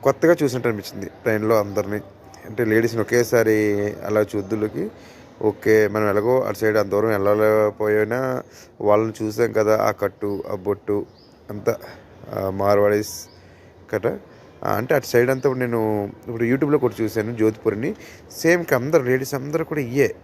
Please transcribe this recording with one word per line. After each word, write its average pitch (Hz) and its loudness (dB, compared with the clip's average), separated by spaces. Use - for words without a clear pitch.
కొత్తగా 160 4
చూసినట్టు 120 -2
అనిపించింది 101 -6
ట్రైన్లో 107 0
అందరినీ. 101 -4
అంటే 107 -4
లేడీస్ని 113 2
ఒకేసారి 107 2
అలా 107 0
చూద్దులకి. 107 -4
ఓకే, 107 2
మనం 104 0
ఎలాగో 110 2
అటు 104 -4
సైడ్ 107 2
అంత 101 0
దూరం 104 2
వెళ్ళలేకపోయినా 107 0
వాళ్ళని 107 2
చూసాం 110 0
కదా, 107 2
ఆ 107 2
కట్టు, 101 -4
ఆ 101 -6
బొట్టు 101 -4
అంతా, 107 -2
ఆ, 98 -4
మార్వాడీస్ 104 2
కదా. 113 -2
ఆ, 104 -2
అంటే 123 0
అటు 135 0
సైడ్ 123 2
అంతా 131 0
ఇప్పుడు 127 -4
నేను 110 -2
ఇప్పుడు 117 -4
YouTube-లో 139 2
కూడా 117 0
చూశాను 110 -4
జోధ్పూర్ని. 110 0
సేమ్ 170 2
ఇంక 160 0
అందరు 139 2
లేడీస్ 131 0
అందరూ 147 -4
కూడా 151 -4
ఇయ్యే 123 0